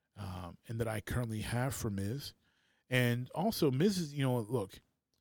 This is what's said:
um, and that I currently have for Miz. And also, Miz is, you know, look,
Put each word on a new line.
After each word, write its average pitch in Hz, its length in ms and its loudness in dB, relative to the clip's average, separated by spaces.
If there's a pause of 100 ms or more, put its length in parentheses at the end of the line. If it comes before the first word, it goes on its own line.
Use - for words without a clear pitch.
(180)
um, 92 400 -8 (100)
and 113 120 -2
that 113 80 0
I 110 120 -4
currently 113 400 -2
have 123 340 0
for - 160 -2
Miz. 101 440 -4 (560)
And 123 440 2
also, 175 360 2
Miz 180 280 4
is, 156 160 -4
you 139 100 0
know, 123 240 2
look, 110 320 -2 (400)